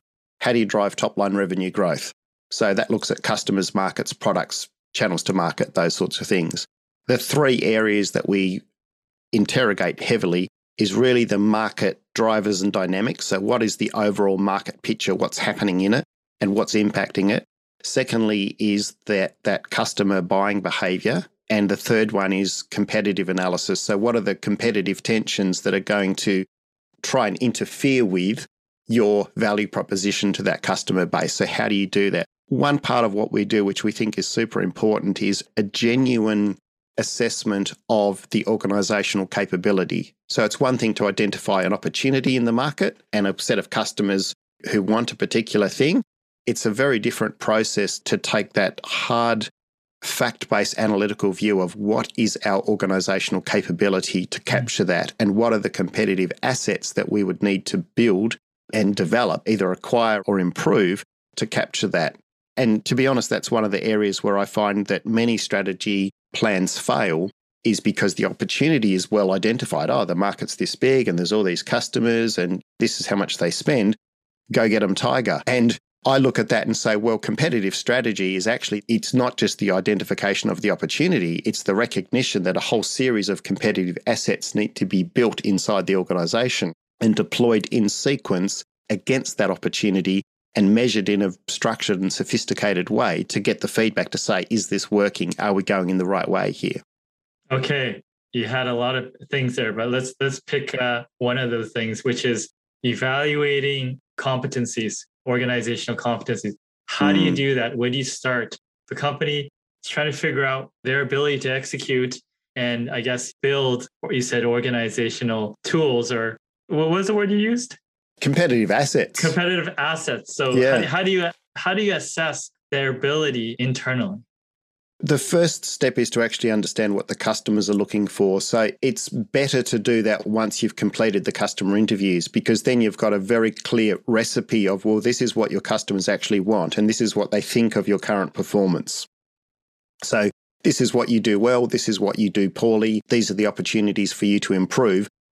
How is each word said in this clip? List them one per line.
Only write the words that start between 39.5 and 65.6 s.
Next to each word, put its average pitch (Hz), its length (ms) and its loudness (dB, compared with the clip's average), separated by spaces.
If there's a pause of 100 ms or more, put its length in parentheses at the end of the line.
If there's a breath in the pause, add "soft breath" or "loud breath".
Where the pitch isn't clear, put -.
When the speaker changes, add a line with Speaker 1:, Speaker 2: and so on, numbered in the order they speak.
Speaker 1:
So - 140 2
it's 110 160 -2
one 127 200 2
thing 110 160 0
to 104 120 0
identify 98 540 0
an 92 100 0
opportunity 131 640 0
in 120 100 2
the 117 60 2
market 147 460 -2 (160)
and 104 140 0
a 95 100 -2
set 110 220 0
of 92 100 -8
customers 101 640 -2 (380)
who 107 100 2
want 107 300 0
a - 40 -12
particular 104 540 0
thing. 165 320 2 (460)
It's - 180 -4
a 113 60 2
very 131 260 2
different 110 400 -2
process 110 640 0
to - 180 -2
take - 360 -2
that - 300 0
hard, 117 640 0 (540)
fact-based - 800 -2
analytical 104 540 0
view 101 280 2
of 90 140 -4
what 107 420 -2
is 110 180 0 (100)
our 98 180 2
organizational 95 760 0
capability 95 840 0
to - 160 -8
capture 117 440 0
that 85 340 0
and 101 160 2
what 113 180 4
are 107 60 2
the - 100 -2
competitive 95 640 0 (100)
assets - 520 -2
that - 180 -2
we 104 120 2
would 92 200 -2
need 98 240 0
to - 100 -2
build 110 600 0 (360)
and 104 220 2
develop, 95 520 0
either 98 240 0
acquire 110 540 0
or 101 140 2
improve 95 640 2 (320)
to - 100 -4
capture - 440 -2
that. 82 260 0 (420)
And 110 280 2
to 127 100 0
be 131 100 2
honest, 131 240 2
that's - 220 -2
one 113 120 2
of 104 80 0
the 98 120 -2
areas 104 400 0
where 101 160 2
I 101 60 0
find 101 420 0
that 92 180 -2
many 113 320 2
strategy 98 720 -2 (240)